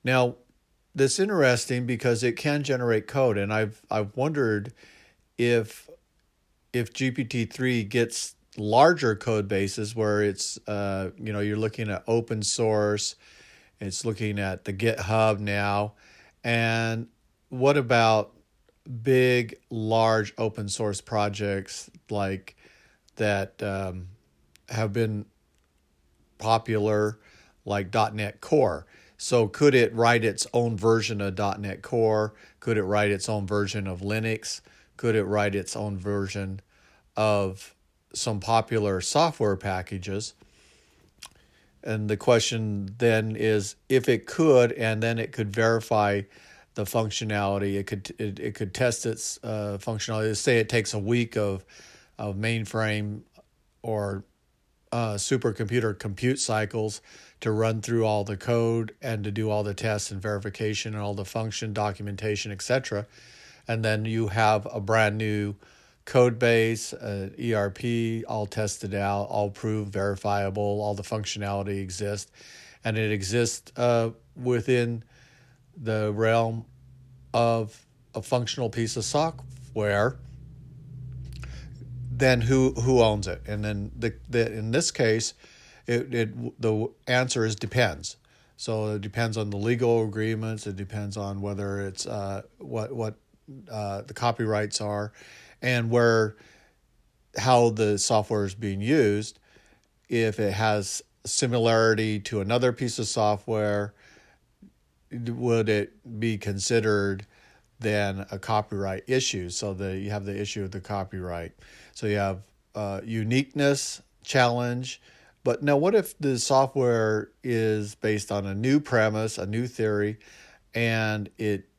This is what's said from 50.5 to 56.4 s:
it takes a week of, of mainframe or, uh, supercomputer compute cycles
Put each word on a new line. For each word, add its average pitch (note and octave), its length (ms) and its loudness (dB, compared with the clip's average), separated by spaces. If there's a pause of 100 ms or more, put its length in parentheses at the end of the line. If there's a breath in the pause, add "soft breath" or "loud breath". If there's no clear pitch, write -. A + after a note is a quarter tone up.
it A2 100 2
takes A2+ 260 0
a G#2+ 40 -4
week A2+ 380 0
of, G2 280 -2 (540 loud breath)
of G#2 180 -6
mainframe G#2+ 840 -2 (600)
or, G2+ 420 -4 (680)
uh, A2+ 220 -2
supercomputer A2 840 0
compute A#2+ 400 -2
cycles G#2+ 600 -2 (400 loud breath)